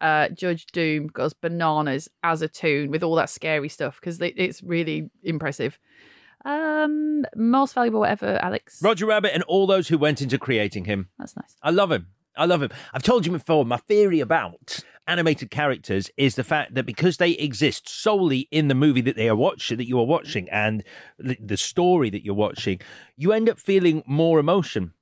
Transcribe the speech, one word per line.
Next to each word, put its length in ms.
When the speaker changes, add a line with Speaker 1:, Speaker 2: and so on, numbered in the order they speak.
Speaker 1:
uh, 260
Judge 380
Doom 400
goes 260
bananas 760
as 200
a 60
toon 420
with 120
all 120
that 160
scary 400
stuff, 280
'cause 220
it, 160
it's 260
really 460
impressive. 560
Um, 840
most 380
valuable 300
ever, 380
Alex? 400
Speaker 2:
Roger 240
Rabbit 280
and 100
all 220
those 220
who 100
went 240
into 160
creating 480
him. 220
Speaker 1:
That's 180
nice. 260
Speaker 2:
I 80
love 220
him. 140
I 100
love 160
him. 80
I've 80
told 240
you 60
before, 340
my 100
theory 440
about 600
animated 440
characters 680
is 200
the 80
fact 300
that 120
because 300
they 160
exist 560
solely 640
in 160
the 60
movie 260
that 160
they 120
are 80
watch-, 340
that 180
you 100
are 80
watching 440
and 340
the, 260
the 120
story 520
that 160
you're 100
watching, 460
you 160
end 180
up 80
feeling 480
more 320
emotion 640